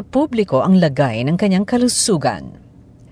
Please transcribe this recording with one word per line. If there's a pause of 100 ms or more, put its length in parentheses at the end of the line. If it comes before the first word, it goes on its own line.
publiko
ang
lagay
ng
kanyang
kalusugan. (580)